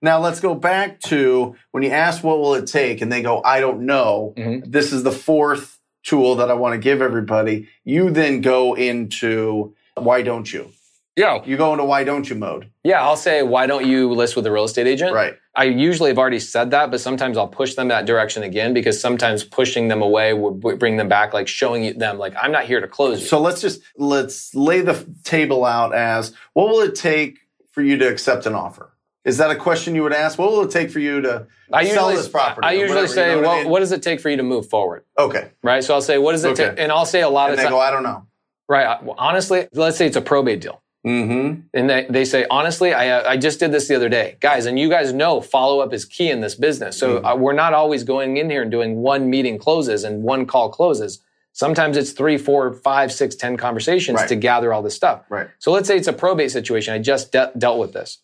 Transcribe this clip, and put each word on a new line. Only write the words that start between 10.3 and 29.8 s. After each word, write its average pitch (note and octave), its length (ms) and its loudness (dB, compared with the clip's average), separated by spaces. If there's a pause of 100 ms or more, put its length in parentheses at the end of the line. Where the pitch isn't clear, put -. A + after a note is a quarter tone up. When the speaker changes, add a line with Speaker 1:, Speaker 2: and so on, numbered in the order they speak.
Speaker 1:
you?" D#2 160 -12 (480)
Speaker 2:
Yeah. E3+ 280 2
Speaker 1:
You C3+ 120 -4
go D#3 160 2
into D3 120 -2
"Why C#3 200 2
don't C#3+ 240 -4
you" A#2+ 80 -6
mode. F#2+ 320 -8 (160)
Speaker 2:
Yeah, E3 180 4
I'll D3 140 4
say, D3+ 260 2
"Why B2+ 240 2
don't C3+ 200 0
you C3 260 4
list A#2+ 240 0
with A2+ 100 -2
a G#2+ 60 0
real G#2+ 120 2
estate A#2 220 0
agent?" C#3+ 280 0
Speaker 1:
Right. G2+ 200 0 (220)
Speaker 2:
I C3 80 2
usually D3 460 2
have B2+ 80 2
already C3 200 2
said A#2+ 340 -2
that, B2 200 2
but B2 80 -4
sometimes B2+ 380 -4
I'll G2+ 100 -2
push C3 260 -6
them B2+ 140 -2
that A2 160 0
direction A2 400 0
again G#2+ 300 -2
because A2 260 0
sometimes A#2 420 -2
pushing A#2+ 460 -2
them G#2+ 140 0
away G#2+ 320 2
will G#2 180 -2
b-, G2 240 -4
bring A2+ 220 0
them G#2 100 -2
back, G#2 260 2
like, G2+ 140 -2
showing A#2+ 340 -2
you, A2 120 -4
them, G#2+ 240 -4
like, F#2+ 220 -8
"I'm C3+ 120 -2
not C#3+ 140 -2
here A#2+ 140 0
to F#2+ 60 -8
close B2 360 -2
you." - 40 -8
Speaker 1:
So D3+ 140 2
let's F3 220 0
just, - 180 -4 (160)
let's C#3 580 -2
lay D#3+ 280 2
the E3+ 100 0
f-, - 120 -4 (200)
table D3+ 400 0
out A#2 300 0
as, A2+ 400 -2 (180)
"What G3+ 160 2
will A3 140 4
it G3 120 0
take D#3 440 -2 (340)
for D3 100 -2
you C#3+ 140 4
to C3 100 2
accept B2 400 -2
an G#2+ 80 -4
offer?" F2+ 380 -10 (320)
Is B2+ 140 0
that D#3 120 4
a D3 60 -2
question E3+ 400 -2